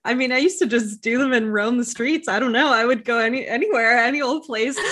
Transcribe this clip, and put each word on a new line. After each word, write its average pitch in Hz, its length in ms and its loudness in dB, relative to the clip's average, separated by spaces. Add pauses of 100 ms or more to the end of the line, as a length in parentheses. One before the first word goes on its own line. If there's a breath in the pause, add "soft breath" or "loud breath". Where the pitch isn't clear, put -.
I 233 100 0
mean, 254 160 0
I 254 80 2
used 349 220 2
to 339 60 2
just 220 340 -2
do 233 180 0
them 269 140 0
and 220 200 2
roam 214 240 0
the 240 80 0
streets. 294 440 -4
I 196 100 0
don't 247 140 0
know. 269 200 2
I 226 120 2
would 240 200 0
go 233 140 0
any, 233 300 -2
anywhere, 240 500 2
any 269 240 0
old 277 220 -2
place. 247 320 -4 (160)